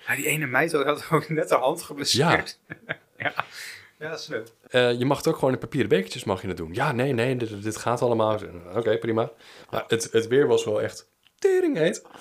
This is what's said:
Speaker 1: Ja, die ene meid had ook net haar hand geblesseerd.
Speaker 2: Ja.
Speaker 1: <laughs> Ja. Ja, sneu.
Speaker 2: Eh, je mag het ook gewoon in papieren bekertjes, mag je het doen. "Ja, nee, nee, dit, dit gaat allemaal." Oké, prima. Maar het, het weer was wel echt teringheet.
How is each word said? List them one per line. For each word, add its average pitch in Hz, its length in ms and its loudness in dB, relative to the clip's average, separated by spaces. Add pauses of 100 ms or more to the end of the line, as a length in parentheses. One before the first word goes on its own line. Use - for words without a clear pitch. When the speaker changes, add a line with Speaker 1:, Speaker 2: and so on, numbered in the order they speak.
Speaker 1:
Ja, 123 80 -2
die 135 100 -4
ene 151 200 -2
meid 135 260 2
had 147 400 0
ook 151 180 2
net 160 200 -2
haar 131 100 6
hand 147 220 0
geblesseerd. 143 880 0
Speaker 2:
Ja. - 280 -12 (220)
Speaker 1:
<laughs> - 0 -
Ja. - 160 -4 (680)
Ja, 156 180 -8
sneu. 131 260 -8 (260)
Speaker 2:
Eh, 123 300 4
je 123 60 2
mag 135 120 2
het - 100 -2
ook 160 100 2
gewoon 135 160 2
in 123 60 -2
papieren 107 300 -2
bekertjes, 160 340 0
mag 95 180 -2
je 98 60 -8
het 87 100 -4
doen. 82 160 -8
"Ja, 151 180 0
nee, 131 220 0
nee, 123 220 2
dit, 104 280 -6
dit 107 140 -4
gaat 120 240 -2
allemaal." 110 380 2 (360)
Oké, 110 220 2
prima. 113 340 0 (400)
Maar 113 160 -4
het, 113 240 0
het 110 160 2
weer 131 200 4
was 113 180 4
wel 104 160 0
echt - 280 -8 (300)
teringheet. 302 600 2 (200)